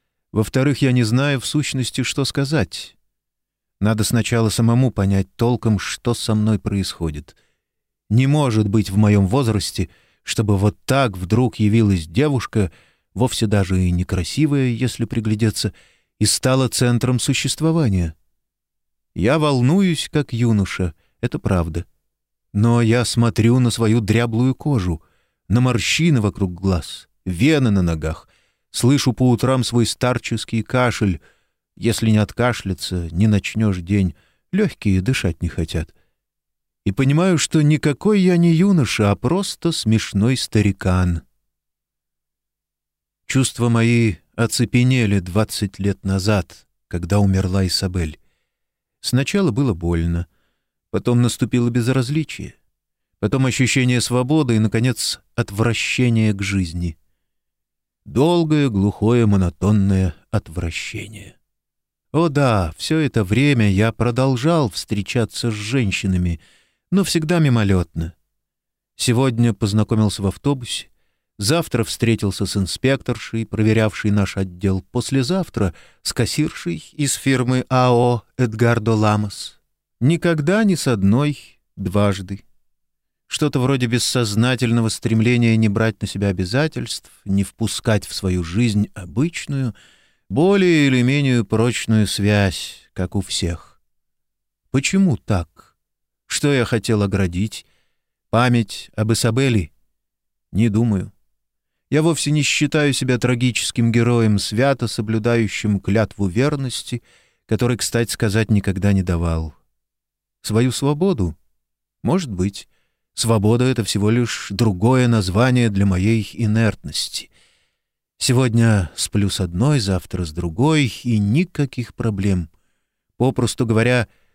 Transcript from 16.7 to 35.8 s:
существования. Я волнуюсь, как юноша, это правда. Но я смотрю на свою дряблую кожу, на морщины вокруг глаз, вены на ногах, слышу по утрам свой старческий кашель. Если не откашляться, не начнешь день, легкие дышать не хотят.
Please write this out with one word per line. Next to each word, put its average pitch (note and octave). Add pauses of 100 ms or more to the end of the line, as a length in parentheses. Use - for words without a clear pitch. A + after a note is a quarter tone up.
существования. C3 (1000)
Я C#3
волнуюсь, D3+
как -
юноша, G#2+ (260)
это -
правда. E2+ (680)
Но A#2
я A#2
смотрю A#2
на B2
свою A2+
дряблую A#2
кожу, F#2 (460)
на G#2+
морщины B2+
вокруг F#2+
глаз, F#2 (160)
вены B2
на G2
ногах, D#2 (420)
слышу C3
по B2+
утрам B2
свой A#2
старческий A#2
кашель. A2 (540)
Если A2
не G#2+
откашляться, G2
не F2
начнешь G#2
день, F#2 (380)
легкие C#3+
дышать F#2+
не F2
хотят. D#2+ (920)